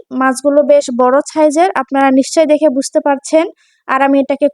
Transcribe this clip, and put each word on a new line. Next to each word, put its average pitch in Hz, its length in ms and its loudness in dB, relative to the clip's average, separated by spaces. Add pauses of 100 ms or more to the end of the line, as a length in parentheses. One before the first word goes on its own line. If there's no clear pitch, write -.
(180)
মাছগুলো 262 460 0
বেশ 285 220 2 (140)
বড় 254 160 2 (100)
সাইজের, 311 500 0
আপনারা 269 340 0
নিশ্চয়ই 269 420 0
দেখে 302 180 2
বুঝতে 269 300 -4
পারছেন। 294 440 -2 (440)
আর 269 140 -2
আমি 277 180 2
এটাকে 277 340 -2